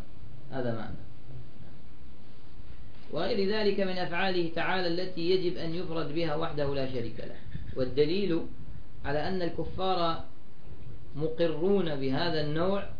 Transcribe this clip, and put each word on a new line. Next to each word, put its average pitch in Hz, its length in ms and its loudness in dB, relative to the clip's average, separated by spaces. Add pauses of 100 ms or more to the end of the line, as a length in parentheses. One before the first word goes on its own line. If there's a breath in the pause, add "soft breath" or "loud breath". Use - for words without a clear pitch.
(520)
هذا 120 260 0
معنى. 104 180 0 (2250)
وغير 190 380 2
ذلك 208 300 2
من 185 180 0
أفعاله 180 580 0
تعالى 175 320 0
التي 170 420 0
يجب 175 280 2
أن 165 180 -2
يفرد 160 400 -2
بها 160 200 0
وحده 143 400 0
لا 131 160 0
شريك 113 280 0
له. - 160 -2 (400)
والدليل 151 680 2 (640)
على 147 220 0
أن 185 140 0
الكفار 170 800 0 (920)
مقرون 160 800 2
بهذا 147 460 0
النوع 175 480 0 (100)